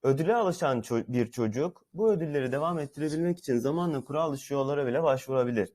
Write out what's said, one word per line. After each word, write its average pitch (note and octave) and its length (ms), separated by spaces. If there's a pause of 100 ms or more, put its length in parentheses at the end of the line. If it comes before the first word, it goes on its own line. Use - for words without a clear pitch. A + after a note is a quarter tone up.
Ödüle D#3+ 340
alışan E3+ 440
ço-, A#2 280
bir A#2+ 220
çocuk B2 640
bu G#3+ 180
ödülleri D3 400
devam D#3+ 260
ettirebilmek D#3 600
için B2 200
zamanla D3 460
kural D3+ 280
dışı C#3 220
yollara C#3 320
bile B2+ 160
başvurabilir. B2+ 720